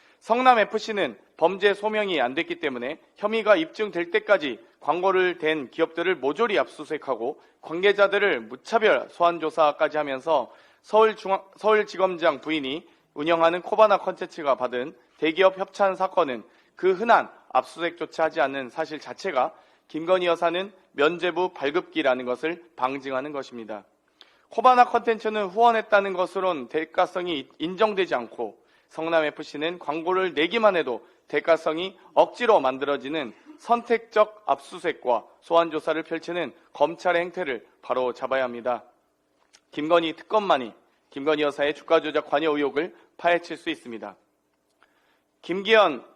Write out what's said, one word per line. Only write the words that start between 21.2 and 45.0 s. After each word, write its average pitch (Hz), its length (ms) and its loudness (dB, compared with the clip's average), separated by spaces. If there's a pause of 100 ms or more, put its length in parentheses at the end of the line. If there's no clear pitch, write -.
발급기라는 143 760 -2
것을 156 360 -6 (140)
방증하는 135 560 -6
것입니다. 113 520 -12 (680)
코바나 247 340 6
콘텐츠는 220 640 0
후원했다는 208 640 2
것으론 180 560 -2
대가성이 165 800 -2 (100)
인정되지 185 560 0
않고 113 480 -6 (260)
성남 160 360 0
에프씨는 151 540 -6
광고를 170 560 -2
내기만 185 420 2
해도 127 300 -4 (220)
대가성이 160 680 0 (160)
억지로 175 480 4
만들어지는 135 720 -4 (240)
선택적 226 880 0
압수수색과 139 800 -2 (160)
소환조사를 160 600 0
펼치는 165 500 -8 (220)
검찰의 170 480 0
행태를 170 440 -8 (140)
바로 127 320 -2
잡아야 131 320 -4
합니다. 120 380 -6 (880)
김건희 160 420 0
특검만이 156 600 0 (340)
김건희 147 340 -2
여사의 147 320 -2
주가 160 280 2
조작 151 240 -4
관여 151 280 0
의혹을 147 400 -2 (220)
파헤칠 170 400 0
수 165 140 -8
있습니다. 107 440 -12 (1300)